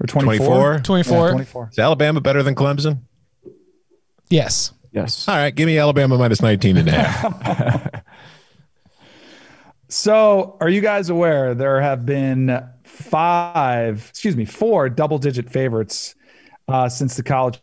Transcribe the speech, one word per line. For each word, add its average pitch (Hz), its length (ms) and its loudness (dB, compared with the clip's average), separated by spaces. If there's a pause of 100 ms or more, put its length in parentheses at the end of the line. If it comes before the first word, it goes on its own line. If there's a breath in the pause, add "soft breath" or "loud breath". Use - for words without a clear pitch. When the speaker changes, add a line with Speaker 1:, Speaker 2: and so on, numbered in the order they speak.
Speaker 1:
or 123 60 -4
twenty-four? 135 720 2
Speaker 2:
Twenty-four? - 0 -
Speaker 3:
Twenty-four. 170 460 2
Speaker 1:
Yeah, 175 60 2
twenty-four. 123 400 -6
Speaker 2:
Is - 60 -6
Alabama 151 420 2
better 139 220 2
than 135 140 0
Clemson? 143 440 -2 (1300)
Speaker 3:
Yes. - 420 -2 (200)
Speaker 4:
Yes. - 360 -4
Speaker 2:
All 202 80 0
right, 143 180 0
give 151 120 0
me 160 120 2
Alabama 139 400 2
minus 117 240 2
nineteen 98 340 4
and 82 120 2
a 78 40 2
half. - 1040 -2
Speaker 1:
<laughs> - 60 -14 (1900 loud breath)
So, 208 720 2
are 165 100 0
you 202 100 2
guys 202 300 -2
aware 156 440 0
there 135 260 0
have 135 260 -2
been 131 600 0 (180)
five, 156 1200 -2
excuse 190 280 -4
me, 113 100 -2
four 196 420 0
double-digit 139 600 -2
favorites, 113 640 -4 (540 soft breath)
uh, 131 200 0
since 123 280 -4
the 123 60 -6
college 127 400 -2